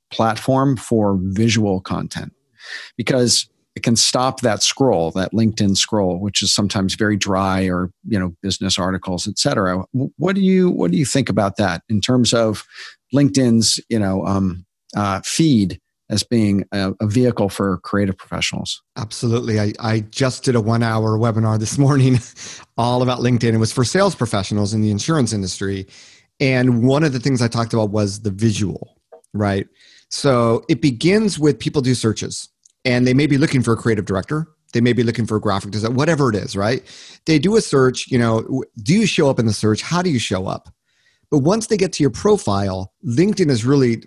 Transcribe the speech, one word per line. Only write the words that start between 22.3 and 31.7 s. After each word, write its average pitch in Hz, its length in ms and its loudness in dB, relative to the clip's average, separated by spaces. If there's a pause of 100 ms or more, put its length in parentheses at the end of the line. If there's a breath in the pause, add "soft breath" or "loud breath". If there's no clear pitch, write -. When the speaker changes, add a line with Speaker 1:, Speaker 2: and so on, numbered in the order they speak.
Speaker 2:
<laughs> - 300 -16
all 123 260 2
about 123 160 0
LinkedIn. 120 340 2
It 113 40 2
was 110 160 0
for 131 100 2
sales 185 320 2
professionals 104 580 -2
in 107 80 0
the 107 80 2
insurance 110 440 0
industry. 98 520 -6 (540 loud breath)
And 127 480 2
one 139 160 2
of 143 100 0
the 127 60 -4
things 123 240 0
I 117 40 0
talked 117 260 -4
about 107 180 0
was 104 300 -2
the 104 100 -4
visual, 101 640 -4 (360)
right? 101 340 -2 (420 soft breath)
So 120 580 2
it 143 140 0
begins 165 560 2
with 147 220 2
people 151 220 -4